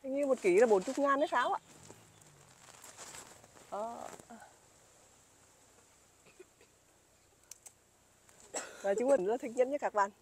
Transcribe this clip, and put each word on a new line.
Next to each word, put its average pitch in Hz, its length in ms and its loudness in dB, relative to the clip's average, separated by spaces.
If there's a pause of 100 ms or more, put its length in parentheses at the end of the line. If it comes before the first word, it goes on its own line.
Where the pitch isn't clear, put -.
Hình 269 120 -6
như 285 120 0
một 262 160 2
ký 180 180 6
là 254 60 8
bốn 202 160 6
chục 262 160 -6
ngàn 277 200 2
hay 311 100 0
sao 311 240 0
ạ? - 80 -4 (2000)
Ờ. 226 380 -10 (4000)
Nói 196 140 2
chung 247 100 0
mình 247 180 4
rất 220 140 0
thích 240 140 -8
nhất 247 140 2
nha 285 100 -4
các 208 160 -4
bạn. 202 160 2 (120)